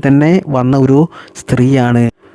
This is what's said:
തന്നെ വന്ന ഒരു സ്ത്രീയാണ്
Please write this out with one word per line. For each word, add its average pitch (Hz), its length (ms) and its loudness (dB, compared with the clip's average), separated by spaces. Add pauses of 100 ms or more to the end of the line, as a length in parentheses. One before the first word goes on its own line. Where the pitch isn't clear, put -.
തന്നെ 147 240 2 (240)
വന്ന 131 300 0
ഒരു 135 140 2 (420)
സ്ത്രീയാണ് 123 640 0 (300)